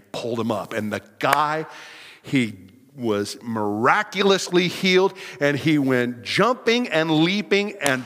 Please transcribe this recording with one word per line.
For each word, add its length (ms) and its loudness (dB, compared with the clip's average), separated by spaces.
pulled 260 -6
him 140 -2
up. 220 -4
And 180 -4
the 100 -4
guy, 480 0
he 360 -2
was 480 -2
miraculously 1300 2
healed, 500 2
and 180 2
he 220 2
went 440 0
jumping 640 0
and 200 0
leaping 680 0
and 280 -2